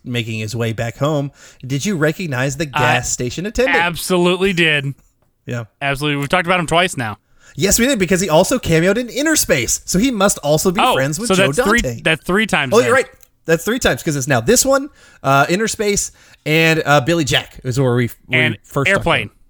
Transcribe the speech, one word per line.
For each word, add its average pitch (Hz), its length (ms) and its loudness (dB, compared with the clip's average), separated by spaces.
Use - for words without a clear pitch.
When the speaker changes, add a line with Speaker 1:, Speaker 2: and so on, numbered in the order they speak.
Speaker 1:
making 117 340 -4
his 110 180 -8
way 113 160 -2
back 117 240 -6
home. 143 340 -2
Did 131 180 -4
you 202 120 -2
recognize 147 600 -2
the 147 160 -6
Speaker 2:
I 147 60 -4
Speaker 1:
gas 151 320 0
station 123 340 -6
attendant? 214 320 0
Speaker 2:
absolutely 175 800 0
did. 147 400 0
Speaker 1:
Yeah. 120 200 -8
Speaker 2:
Absolutely. 143 380 -2
We've 139 80 -4
talked 180 180 0
about 185 140 2
him 165 60 -2
twice 175 300 0
now. 110 220 -6
Speaker 1:
Yes, 185 240 0
we 226 80 4
did, 269 120 0
because 185 220 2
he 196 100 -2
also 170 280 4
cameoed 170 380 2
in 247 120 -4
Innerspace. 220 760 0
So - 120 -2
he 254 120 2
must 202 280 0
also 151 320 2
be 180 100 0
Speaker 2:
Oh, - 140 4
Speaker 1:
friends 143 240 -2
with 233 100 -4
Speaker 2:
so 185 60 2
Speaker 1:
Joe 185 180 2
Speaker 2:
that's 190 160 0
three, 196 120 2
Speaker 1:
Dante. - 220 -6
Speaker 2:
that's 160 220 -2
three 208 220 0
times 147 260 -2
Speaker 1:
Oh, 208 60 6
Speaker 2:
then. 247 80 4
Speaker 1:
you're 233 80 2
right. 262 140 2
That's 165 200 0
three 233 140 -2
times 170 240 0
'cause 160 140 -2
it's 131 120 -4
now 131 120 2
this 196 240 2
one, 269 240 0
uh, 139 240 4
Innerspace, 202 640 -2
and, 160 400 2
uh, 143 160 4
Billy 165 220 0
Jack - 400 -2
is 127 160 -2
where 127 140 2
we, 120 160 0
we 160 100 -2
Speaker 2:
And 156 260 0
Speaker 1:
first 139 260 -2
talked 196 100 2
Speaker 2:
Airplane. 147 280 0
Speaker 1:
about - 60 -20
him. - 20 -20